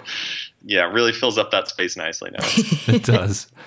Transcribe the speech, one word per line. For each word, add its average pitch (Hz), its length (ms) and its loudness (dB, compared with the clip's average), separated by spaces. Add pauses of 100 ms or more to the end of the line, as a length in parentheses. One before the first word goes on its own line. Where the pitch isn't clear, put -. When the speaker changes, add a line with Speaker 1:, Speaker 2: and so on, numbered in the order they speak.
(640)
Speaker 1:
yeah, 90 240 2
it 95 40 -10
really 117 200 4
fills 113 240 0
up 104 140 0
that 98 160 2
space - 280 -4
nicely 82 360 -8
now. - 160 -6
Speaker 2:
<laughs> - 400 0
It - 160 4
does. 104 440 2 (180)